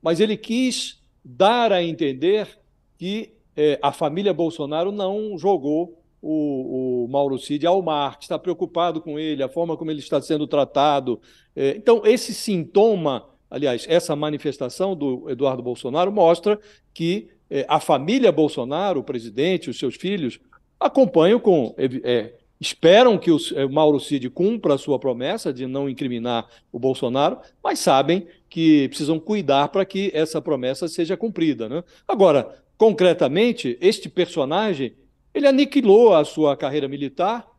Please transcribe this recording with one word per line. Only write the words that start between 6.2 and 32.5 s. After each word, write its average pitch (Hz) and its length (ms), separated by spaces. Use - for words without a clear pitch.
o, 131 840
o 117 40
Mauro 139 300
Cid 147 280
ao 185 160
mar, 147 360
que - 60
está 160 140
preocupado 170 640
com 151 180
ele, 156 240
a 131 60
forma 165 280
como 160 140
ele 151 100
está 139 220
sendo 151 240
tratado. 139 760
Eh, 135 220
então, 226 280
esse 226 280
sintoma, 180 960
aliás, 127 380
essa 165 280
manifestação 151 800
do 135 320
Eduardo 131 340
Bolsonaro 131 480
mostra 202 480
que, 170 340
eh, 139 180
a 151 100
família 170 540
Bolsonaro, 151 680
o - 40
presidente, 127 640
os 117 100
seus 131 180
filhos, 180 440
acompanham 240 580
com, 170 380
eh, 131 120
eh, 120 300
esperam 208 580
que - 120
o, 151 80
eh, 139 120
Mauro 147 340
Cid 135 300
cumpra 190 440
a 135 40
sua 135 200
promessa 139 540
de 127 140
não 139 220
incriminar 120 580
o 120 60
Bolsonaro, 131 600
mas - 160
sabem 156 480
que 156 400
precisam 156 320
cuidar 147 480
pra 196 160
que 196 280
essa 156 280
promessa 135 480
seja 170 280
cumprida, 156 520
né? 156 160
Agora, 170 500